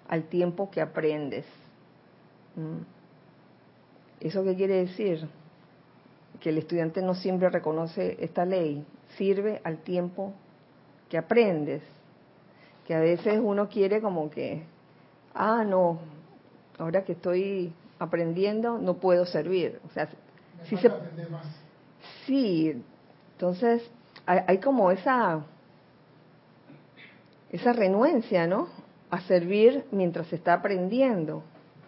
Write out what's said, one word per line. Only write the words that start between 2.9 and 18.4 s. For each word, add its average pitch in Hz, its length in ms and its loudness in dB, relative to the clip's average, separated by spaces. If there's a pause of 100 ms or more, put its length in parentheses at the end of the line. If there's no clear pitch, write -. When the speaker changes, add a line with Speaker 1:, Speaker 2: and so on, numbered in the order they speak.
Speaker 1:
¿Eso 190 220 -4
qué 185 140 0
quiere 190 180 2 (120)
decir? 175 420 -4 (1120)
Que 160 100 -2
el 156 80 0
estudiante 165 440 -2
no 185 120 0
siempre 185 360 0
reconoce 165 720 -2
esta 175 240 -2
ley, 160 400 -2 (320)
"Sirve 202 460 0
al 156 160 -6
tiempo 180 540 -4 (760)
que 165 100 -4
aprendes". 160 640 2 (1040)
Que 165 80 -4
a 160 60 2
veces 175 400 2
uno 202 280 0
quiere 208 320 2
como 170 300 -2
que, 156 340 -8 (680)
"Ah, 220 320 0
no, 180 360 2 (760)
ahora 170 280 -2
que 185 80 -4
estoy 180 600 -2 (260)
aprendiendo, 190 800 -2